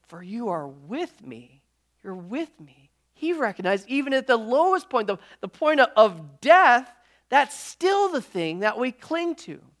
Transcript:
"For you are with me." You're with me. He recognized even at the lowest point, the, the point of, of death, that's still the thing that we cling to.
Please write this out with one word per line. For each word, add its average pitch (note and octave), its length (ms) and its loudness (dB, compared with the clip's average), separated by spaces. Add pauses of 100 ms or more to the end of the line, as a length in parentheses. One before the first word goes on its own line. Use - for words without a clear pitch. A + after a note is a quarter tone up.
"For E3+ 160 -20
you G#3+ 260 -8
are D#3+ 180 -4
with C#3+ 580 -12
me." B2+ 380 -20 (400)
You're F#3+ 120 -12
with G3+ 440 -10
me. C#3 320 -20 (220)
He E4 200 -6
recognized G3+ 560 -2
even C4+ 260 -2
at C4 120 -2
the B3 120 2
lowest D4 500 0
point, A3 200 -2
the, G3 100 -4 (220)
the G3 80 -10
point D4+ 320 0
of, A#3+ 140 6
of E3+ 460 2
death, C4 500 6 (380)
that's C4 300 0
still G4 500 0
the D4+ 140 -4
thing E3+ 380 -6
that G#3+ 180 -2
we B3 140 -4
cling E4+ 420 -6
to. - 260 -16 (200)